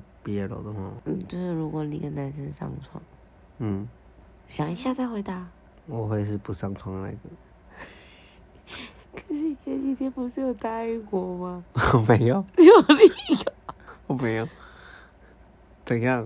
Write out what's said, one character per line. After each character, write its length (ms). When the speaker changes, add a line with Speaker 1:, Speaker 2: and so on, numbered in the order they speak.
Speaker 1:
B 160
L 80
的 240
话？ 80
Speaker 2:
嗯， 240
就 100
是 140
如 180
果 140
你 160
跟 160
男 160
生 200
上 200
床。 220
Speaker 1:
嗯。 280
Speaker 2:
想 240
一 40
下 180
再 140
回 140
答。 240
Speaker 1:
我 200
会 160
是 140
不 160
上 220
床 260
的 80
那 20
个。 60
Speaker 2:
<laughs> 0
可 60
是 80
你 240
前 160
几 140
天 160
不 180
是 120
有 120
答 300
应 260
我 280
吗？ 320
Speaker 1:
<laughs> 40
我 140
没 200
有。 180
Speaker 2:
有 220
理 120
由。 460
Speaker 1:
我 80
没 220
有。 120
怎 180
样？ 240